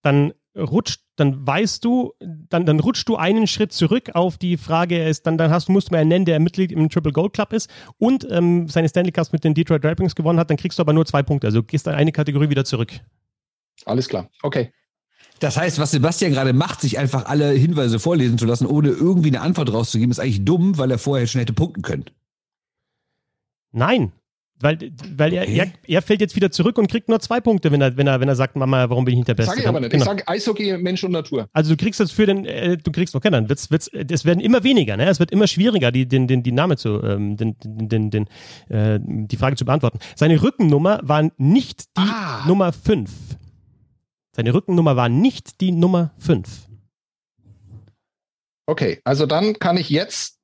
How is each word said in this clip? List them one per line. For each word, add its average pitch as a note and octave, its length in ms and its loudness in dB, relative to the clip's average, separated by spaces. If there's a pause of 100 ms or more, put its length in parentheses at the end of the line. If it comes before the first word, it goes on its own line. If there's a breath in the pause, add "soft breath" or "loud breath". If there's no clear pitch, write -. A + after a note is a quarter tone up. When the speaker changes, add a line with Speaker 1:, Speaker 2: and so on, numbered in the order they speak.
Speaker 1:
dann C#3+ 300 2 (240)
rutscht, - 460 -4 (140)
dann C#3 300 0
weißt E3+ 380 -2
du, A#3+ 360 -2
dann, E3 460 -4
dann D#3 140 4
rutschst G#3+ 280 -2
du A3 80 0
einen G#3 320 0
Schritt - 240 -2
zurück G3 420 0
auf E3+ 240 0
die F3 180 -2
Frage, E3+ 500 -2
ist, D#3+ 200 -2
dann, E3 120 0
dann D#3+ 120 2
hast, E3 180 0
musst F#3+ 220 2
du F3+ 40 0
mir E3 60 2
einen D#3 80 4
nennen, F3+ 160 4
der E3 160 2
Mitglied E3+ 320 0
im D#3+ 160 0
Triple D3+ 240 -2
Gold E3 200 -2
Club - 200 -4
ist A3 160 -4 (300 loud breath)
und, B3+ 320 2
ähm, F3 380 2
seine E3 200 0
Stanley F3+ 240 0
Cups - 200 -2
mit D#3 100 -2
den D#3 120 2
Detroit D3 300 0
Red D#3+ 140 0
Wings F#3 160 -2
gewonnen E3 240 0
hat, E3 120 0
dann D3+ 60 2
kriegst - 220 -6
du F3+ 40 0
aber D3+ 100 2
nur D#3+ 120 4
zwei C#3+ 200 0
Punkte. C3+ 240 -2
Also A2 160 2
gehst - 220 -4
dann D3+ 100 -2
eine D3+ 160 0
Kategorie D3 360 0
wieder C#3 160 0
zurück. A#2 280 -4 (920)
Speaker 2:
Alles B2 240 -2
klar, F#2 220 -6 (120)
okay. C#3 300 -4 (680 soft breath)
Speaker 3:
Das C#3+ 180 0
heißt, E3+ 200 -2
was D3 120 -2
Sebastian E3 420 0
gerade C3 220 2
macht, D#3+ 260 0
sich C3 180 -2
einfach C3+ 280 -2
alle D3 240 2
Hinweise C3+ 480 2
vorlesen B2 400 2
zu A#2 80 0
lassen, A#2 200 0
ohne D3 220 2
irgendwie E3 400 2
eine C3+ 140 0
Antwort D#3 280 -2
rauszugeben, A2+ 400 0
ist A#2+ 100 -2
eigentlich G#2 260 -2
dumm, F3+ 320 2
weil C3 120 0
er B2 80 0
vorher C3+ 280 -2
schon B2 140 -2
hätte A#2 120 -2
punkten D#3 300 -2
können. - 240 -8 (1700)
Speaker 1:
Nein. C#3 400 0 (460)
Weil, D#3 320 -2 (240)
weil D3+ 200 0
er, F3+ 80 -4
Speaker 3:
Okay. A2 160 -2
Speaker 1:
er, F#3 80 2 (200)
er E3 140 0
fällt G#3+ 220 0
jetzt G3+ 120 -2
wieder F#3+ 160 0
zurück G3 280 0
und G#3 120 2
kriegt A3+ 200 -4
nur A3 100 2
zwei A#3+ 200 -2
Punkte, G3+ 320 0
wenn C#3+ 100 4
er, B2+ 160 0
wenn C#3 80 2
er, C3+ 140 2
wenn C3+ 80 0
er C#3 80 2
sagt, C3 200 -2
"Mama, C3 320 2
warum B2 160 0
bin B2+ 80 0
ich A#2+ 60 2
nicht A#2+ 100 0
der B2 60 0
Beste?" A2+ 160 0
Speaker 2:
Sag C4 100 -2
ich B3 80 0
aber - 120 0
Speaker 1:
Dann, A#2+ 100 -4
Speaker 2:
nicht. - 20 0
Speaker 1:
genau. F3+ 220 2
Speaker 2:
Ich G3 60 -4
sag - 100 -10
Eishockey, G3+ 480 -2
Mensch F3+ 260 -4
und F#3+ 80 -2
Natur. C#3+ 400 -4
Speaker 1:
Also D#3 220 2
du - 20 2
kriegst F#3+ 240 -4
jetzt F#3+ 120 0
für G#3+ 120 2
den, G3 220 0
äh, F3 320 -2
du D#3 120 -4
kriegst, E3 240 -4
okay, C#3 140 0
dann A#2 220 2
wird's, - 200 -4
wird's, D#3 180 0
es D3 360 -4
werden E3+ 160 2
immer A3+ 240 2
weniger, F3 320 2
ne? A2 140 0
Es F3+ 100 0
wird E3+ 100 2
immer G#3 160 4
schwieriger, F3+ 460 2
die, B2+ 160 0
den, B2+ 180 2
den, B2+ 160 0
die B2 100 -2
Name D3 260 0
zu, G#2 240 -2
ähm, G#2 340 -2
den, A2 260 -2
den, A2 280 -8
den, A2 200 0
den, G#2 160 -2 (480 loud breath)
äh, G#2+ 280 2
die - 340 -6
Frage C3+ 200 0
zu B2 100 -4
beantworten. B2+ 320 0 (160 loud breath)
Seine D#3 280 4
Rückennummer F#3 600 2
war D3+ 340 2
nicht - 600 0
die - 20 0
Speaker 2:
Ah. F#3+ 460 -4
Speaker 1:
Nummer F3+ 260 2
fünf. D3 380 -2 (1200)
Seine A#2 200 -2
Rückennummer E3+ 420 2
war A#2+ 140 2
nicht F#3+ 500 0
die F#3 120 0
Nummer F3 460 2
fünf. C#3 300 -2 (2250)
Speaker 2:
Okay, C#3 380 -2
also C#3+ 220 0
dann F#3+ 320 -2
kann F3 180 0
ich F3 140 -4
jetzt - 540 -4